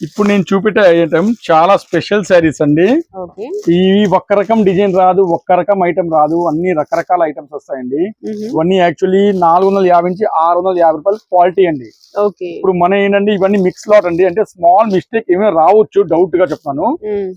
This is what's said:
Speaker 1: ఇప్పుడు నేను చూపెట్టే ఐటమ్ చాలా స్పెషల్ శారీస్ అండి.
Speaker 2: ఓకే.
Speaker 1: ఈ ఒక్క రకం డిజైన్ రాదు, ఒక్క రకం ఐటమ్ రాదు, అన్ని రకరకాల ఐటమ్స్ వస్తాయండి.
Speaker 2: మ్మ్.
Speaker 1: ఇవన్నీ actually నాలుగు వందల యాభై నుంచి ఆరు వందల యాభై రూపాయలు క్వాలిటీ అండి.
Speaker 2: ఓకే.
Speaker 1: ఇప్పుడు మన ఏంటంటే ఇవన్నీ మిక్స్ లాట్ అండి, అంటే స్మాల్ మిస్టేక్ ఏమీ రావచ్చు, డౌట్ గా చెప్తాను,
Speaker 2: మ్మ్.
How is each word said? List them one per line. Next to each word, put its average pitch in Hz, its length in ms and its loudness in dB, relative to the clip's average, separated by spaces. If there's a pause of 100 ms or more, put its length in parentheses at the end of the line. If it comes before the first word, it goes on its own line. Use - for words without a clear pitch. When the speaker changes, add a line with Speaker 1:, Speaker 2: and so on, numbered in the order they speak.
Speaker 1:
ఇప్పుడు 202 240 -2
నేను 202 200 0
చూపెట్టే 196 320 0 (140)
ఐటమ్ 170 320 0 (180)
చాలా 170 280 2 (100)
స్పెషల్ 202 440 -4
శారీస్ 165 380 2
అండి. 156 200 2 (360)
Speaker 2:
ఓకే. 185 220 -14 (320)
Speaker 1:
ఈ 180 40 2 (380)
ఒక్క - 220 -4
రకం 220 180 0 (100)
డిజైన్ 196 320 0
రాదు, 185 220 2 (140)
ఒక్క - 240 -4
రకం 202 180 -2 (100)
ఐటమ్ 175 300 -4
రాదు, 151 200 0 (120)
అన్ని 175 300 -2
రకరకాల 170 400 -4 (100)
ఐటమ్స్ 147 280 -16
వస్తాయండి. 135 440 -8 (240)
Speaker 2:
మ్మ్. 214 240 -10
Speaker 1:
ఇవన్నీ 180 260 -2 (120)
actually 190 360 0 (220)
నాలుగు 180 240 2
వందల 196 220 0
యాభై 175 200 2
నుంచి 202 140 -4 (180)
ఆరు 175 160 0
వందల 185 240 -2
యాభై 156 160 2
రూపాయలు 196 200 -4 (120)
క్వాలిటీ 180 380 2
అండి. 123 180 -8 (360)
Speaker 2:
ఓకే. 185 320 -6
Speaker 1:
ఇప్పుడు 185 260 -2
మన 196 120 2 (100)
ఏంటంటే 202 340 0
ఇవన్నీ 196 280 0
మిక్స్ - 240 -6
లాట్ 208 200 4
అండి, 170 200 0
అంటే 175 120 -4 (100)
స్మాల్ 185 440 2
మిస్టేక్ 220 380 -4
ఏమీ 208 140 0 (120)
రావచ్చు, 202 400 2 (120)
డౌట్ 170 280 0
గా 185 120 2
చెప్తాను, 147 340 -6 (220)
Speaker 2:
మ్మ్. 403 280 -6